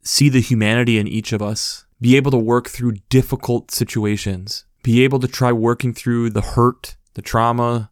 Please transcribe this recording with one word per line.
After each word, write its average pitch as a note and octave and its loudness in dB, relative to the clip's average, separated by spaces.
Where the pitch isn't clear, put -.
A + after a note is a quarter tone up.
see - 2
the B2+ 4
humanity A2+ 2
in G#2 -2
each A2 -6
of G#2 -2
us, - -6
be A#2+ 6
able C#3 2
to C3+ 4
work A#2+ 0
through A#2+ -2
difficult B2+ 0
situations, G#2 -4
be A#2+ 4
able C3+ 2
to B2 -2
try B2 0
working A#2 -2
through A#2 -2
the G#2 -2
hurt, - 0
the G#2 -12
trauma, A#2 -2